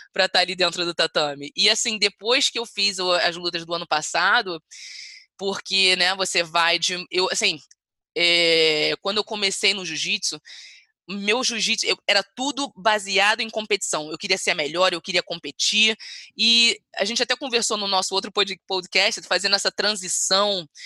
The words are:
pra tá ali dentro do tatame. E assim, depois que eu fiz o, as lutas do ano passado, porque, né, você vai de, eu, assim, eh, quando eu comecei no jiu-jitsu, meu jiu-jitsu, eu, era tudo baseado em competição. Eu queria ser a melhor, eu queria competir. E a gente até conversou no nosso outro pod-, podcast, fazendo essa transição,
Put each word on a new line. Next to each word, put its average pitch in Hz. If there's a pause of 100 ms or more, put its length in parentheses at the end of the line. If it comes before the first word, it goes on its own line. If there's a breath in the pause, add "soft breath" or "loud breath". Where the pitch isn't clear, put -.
(140 loud breath)
pra 185
tá 190
ali 185
dentro 180
do 170
tatame. 147
E 202
assim, 220
depois 208
que 240
eu 233
fiz 196
o, 180
as 175
lutas 175
do 170
ano 170
passado, 175 (760 loud breath)
porque, 190
né, 180
você 185
vai 170
de, 180
eu, 185
assim, 190 (580)
eh, 165
quando 196
eu 208
comecei 202
no 190
jiu-jitsu, 160 (680 loud breath)
meu 202
jiu-jitsu, -
eu, -
era 202 (140)
tudo 269
baseado 202
em 226
competição. 196
Eu 165
queria 190
ser 190
a 175
melhor, 170
eu 170
queria 175
competir. 208 (420 loud breath)
E 233 (200)
a 196
gente 233
até 247
conversou 233
no 202
nosso 190
outro 190
pod-, 196
podcast, 190
fazendo 190
essa 196
transição, 196 (180 loud breath)